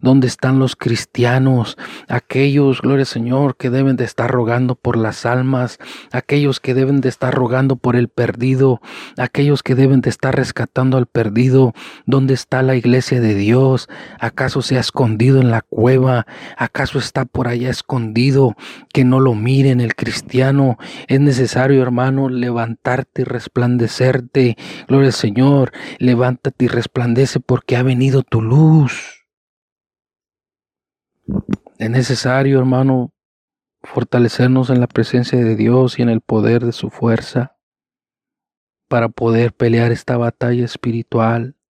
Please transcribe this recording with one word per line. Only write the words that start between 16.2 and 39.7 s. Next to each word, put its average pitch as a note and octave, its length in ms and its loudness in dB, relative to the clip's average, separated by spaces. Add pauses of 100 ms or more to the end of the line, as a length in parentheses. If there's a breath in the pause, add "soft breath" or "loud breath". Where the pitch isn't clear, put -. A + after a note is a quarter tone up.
¿Acaso C3 440 -4
está C3 240 -4
por B2 240 -6
allá A#2+ 220 -4
escondido B2+ 840 0 (400 loud breath)
que C3+ 100 4
no B2+ 140 4
lo C3 160 2
miren B2+ 460 2
el A#2 160 -2
cristiano? C3 840 0 (300 loud breath)
Es C3+ 100 2
necesario, C3 640 2
hermano, C3 460 -2
levantarte B2 920 -4
y - 20 0
resplandecerte. B2 1300 0 (300 loud breath)
Gloria C#3 220 4
al A#2+ 40 0
Señor, B2+ 600 2 (260 loud breath)
levántate B2 680 0
y - 20 0
resplandece A#2+ 720 -2
porque B2+ 360 -2
ha B2 60 0
venido C3 400 2
tu A2+ 200 -2
luz. D3 840 2 (2500)
Es A2 120 -4
necesario, C3 720 2
hermano, B2+ 520 0 (720)
fortalecernos B2+ 880 0
en B2+ 80 4
la A#2+ 80 2
presencia B2 500 -2
de A2+ 200 2
Dios A#2+ 420 2
y B2 40 0
en A#2+ 80 2
el A2+ 100 0
poder A2+ 440 0
de A#2 60 -2
su - 200 -8
fuerza A#2+ 680 -4 (1300)
para A#2 220 0
poder A#2 440 0
pelear A#2 380 0